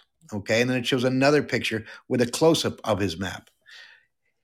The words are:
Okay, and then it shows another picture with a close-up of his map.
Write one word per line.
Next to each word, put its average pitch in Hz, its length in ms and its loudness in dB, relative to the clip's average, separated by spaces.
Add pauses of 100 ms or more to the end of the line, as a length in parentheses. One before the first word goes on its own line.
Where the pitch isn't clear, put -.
(320)
Okay, 110 300 0
and 127 80 0
then 127 80 0
it 120 80 -6
shows 127 180 0
another 135 380 4
picture 113 420 -4 (240)
with 123 140 2
a 120 80 -2
close-up 156 540 2
of 107 140 0
his 90 200 -2
map. 90 320 -10 (920)